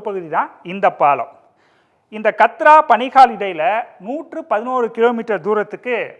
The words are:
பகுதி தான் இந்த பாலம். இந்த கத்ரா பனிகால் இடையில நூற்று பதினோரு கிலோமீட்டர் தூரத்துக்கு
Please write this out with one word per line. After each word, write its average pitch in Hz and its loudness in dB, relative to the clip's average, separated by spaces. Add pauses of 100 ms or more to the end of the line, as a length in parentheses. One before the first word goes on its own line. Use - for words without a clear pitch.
பகுதி 185 -10
தான் 254 -2 (240)
இந்த 196 -2 (120)
பாலம். 139 0 (840)
இந்த 220 0 (100)
கத்ரா - 4 (180)
பனிகால் 247 4
இடையில 185 -6 (420)
நூற்று 302 -12 (120)
பதினோரு 240 -2
கிலோமீட்டர் 226 -2
தூரத்துக்கு 214 -4 (240)